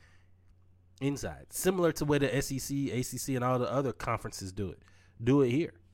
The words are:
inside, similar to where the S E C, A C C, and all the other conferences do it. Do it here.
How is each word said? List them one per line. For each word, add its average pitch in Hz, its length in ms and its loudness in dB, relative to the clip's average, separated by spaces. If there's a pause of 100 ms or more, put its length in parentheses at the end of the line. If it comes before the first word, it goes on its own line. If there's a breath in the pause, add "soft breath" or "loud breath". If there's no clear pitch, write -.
(1000 soft breath)
inside, 110 520 -4
similar 180 400 2
to 156 140 -4
where 147 140 4
the 131 160 2
S 139 160 0
E 135 60 -4
C, 139 340 -4
A 120 100 0
C 127 160 -6
C, 131 180 -4
and 123 80 0
all 127 160 2
the 123 120 0
other 131 220 0
conferences 107 580 -6
do 98 180 -4
it. - 120 -14 (420 soft breath)
Do 135 180 6
it 120 100 4
here. 151 220 0 (200)